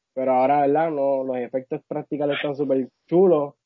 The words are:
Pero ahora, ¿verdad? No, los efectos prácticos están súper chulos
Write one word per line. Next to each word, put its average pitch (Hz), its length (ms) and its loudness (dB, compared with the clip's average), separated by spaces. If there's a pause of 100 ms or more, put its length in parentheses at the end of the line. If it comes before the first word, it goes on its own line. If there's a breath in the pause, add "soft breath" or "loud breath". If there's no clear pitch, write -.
(120)
Pero 131 220 -2
ahora, 139 280 2
¿verdad? 151 280 2
No, 139 340 -2
los 131 120 -4
efectos 131 500 -6
prácticos 147 440 -6
están 143 260 -6
súper 135 320 -2 (180)
chulos 165 480 2 (120)